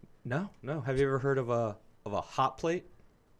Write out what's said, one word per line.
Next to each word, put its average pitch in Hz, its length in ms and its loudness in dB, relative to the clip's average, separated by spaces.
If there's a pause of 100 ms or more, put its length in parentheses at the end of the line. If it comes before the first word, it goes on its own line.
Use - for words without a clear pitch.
(240)
No, 156 280 -4 (100)
no. 143 200 -4
Have 135 180 0
you 139 80 4
ever 135 100 2
heard 135 220 2
of 120 100 0
a, 117 260 2 (300)
of 101 80 -4
a 92 80 0
hot - 380 0
plate? 170 260 -2 (540)